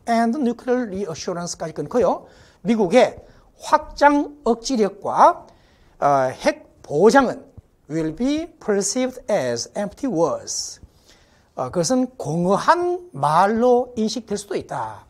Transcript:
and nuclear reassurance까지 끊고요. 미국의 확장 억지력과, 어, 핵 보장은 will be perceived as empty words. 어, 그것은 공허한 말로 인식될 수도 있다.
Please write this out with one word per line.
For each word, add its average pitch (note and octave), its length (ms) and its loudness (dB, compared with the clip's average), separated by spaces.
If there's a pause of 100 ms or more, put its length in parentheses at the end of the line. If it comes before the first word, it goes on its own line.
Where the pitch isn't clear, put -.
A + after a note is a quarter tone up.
and A#3 300 2
nuclear A#3+ 480 -2
reassurance까지 F3 880 -8
끊고요. F#3 520 0 (360)
미국의 G#3 580 2 (380)
확장 D4 840 2
억지력과, A#3 1000 2 (540)
어, - 60 2 (260)
핵 - 500 -6
보장은 G#3 640 2 (460)
will D#3 240 -4
be C#4+ 320 -4 (180)
perceived B3 560 -2 (100)
as B2+ 460 -2
empty G#3 360 -6
words. B2 680 -4 (760)
어, - 100 -6
그것은 F3+ 420 0 (100)
공허한 D4+ 960 0
말로 A3 840 2
인식될 A3 420 -4
수도 - 160 -10
있다. A#2 560 -8